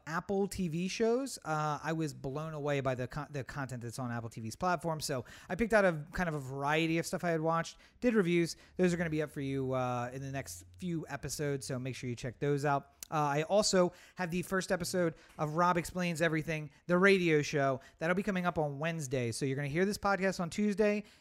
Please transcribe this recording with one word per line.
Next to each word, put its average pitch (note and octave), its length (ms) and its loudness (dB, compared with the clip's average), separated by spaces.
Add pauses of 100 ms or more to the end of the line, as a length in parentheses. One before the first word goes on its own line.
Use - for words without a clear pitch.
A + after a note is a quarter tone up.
Apple G3 400 -2
T F#3+ 220 -4
V E3+ 200 -2
shows. A#3 560 0
Uh, D3+ 380 -2
I D#3 100 -2
was D#3+ 220 -2
blown C#3+ 400 -8
away C#3+ 260 0
by C3 140 0
the B2 140 -4
con-, D3+ 240 -6
the C#3 120 -4
content C3 380 -6
that's A#2 160 -8
on B2 140 -4
Apple A#2 180 -6
T B2 100 -12
V's A2 160 -8
platform. E3 440 0
So C3 240 -4 (240)
I F3+ 80 -4
picked A3+ 180 0
out G3+ 100 8
a F3 120 4 (160)
kind F3+ 160 0
of D3+ 80 -2
a D3 40 -4
variety D3 580 2
of D#3+ 80 -2
stuff F3+ 180 -4
I F3 60 2
had E3 100 2
watched, E3 360 0 (240)
did A#3+ 140 4
reviews. E3+ 400 4 (220)
Those F3+ 180 4
are - 20 -2
gonna E3 140 -2
be D#3 120 0
up D3 100 -6
for D3 80 -8
you, C3+ 320 -2
uh, B2 420 0
in C3+ 80 -8
the C3+ 80 -8
next - 340 -8 (140)
few E3+ 320 -4
episodes, C#3 560 -4
so C3+ 120 -4
make B2+ 180 -6
sure B2+ 120 -8
you A#2+ 80 -4
check B2 220 -8
those C#3+ 260 0
out. C#3 220 2 (260)
Uh, D#3+ 40 -2
I D3 260 2
also F#3 500 4 (220)
have F3+ 160 -4
the F3+ 120 -2
first F#3 280 -2
episode F3 440 0 (220)
of D3+ 200 -2
Rob F3 200 4
Explains E3+ 460 -2
Everything, D#3 480 0 (160)
the F3 100 4
radio F3+ 460 6
show. C#3 380 2 (180)
That'll E3+ 160 0
be G3 80 0
coming F#3 240 -2
up F3 100 0
on C#3+ 220 -2
Wednesday. C#3 540 -2
So - 120 -4
you're C3+ 120 0
gonna C#3+ 100 -4
hear D#3 180 0
this G3+ 140 -2
podcast F#3+ 400 0
on E3+ 100 -2
Tuesday. G#3 540 2 (180)